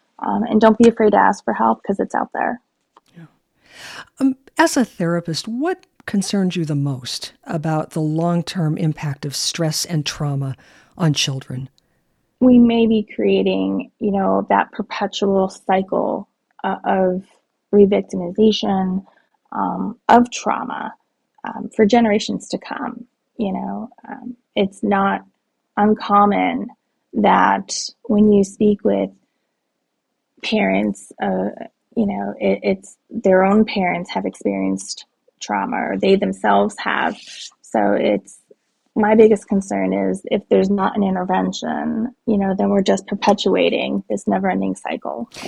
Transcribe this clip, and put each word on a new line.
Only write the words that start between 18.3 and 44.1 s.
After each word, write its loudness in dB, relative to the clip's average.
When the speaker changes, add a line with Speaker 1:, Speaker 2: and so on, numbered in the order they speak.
Speaker 1:
um, -4
of 6
trauma, -6
um, -10
for 4
generations 0
to -6
come. -12
You -4
know, -8
um, -14
it's -2
not 0
uncommon 2
that 2
when 4
you 4
speak 0
with 0
parents, -2
uh, -2
you 2
know, -6
it, 0
it's -4
their 4
own 4
parents -4
have -4
experienced -6
trauma -4
or -4
they 4
themselves 0
have. -2
So 0
it's, -2
my 4
biggest 6
concern -2
is -2
if -2
there's 2
not -2
an 0
intervention, -4
you 0
know, 0
then 0
we're 2
just 0
perpetuating 0
this -4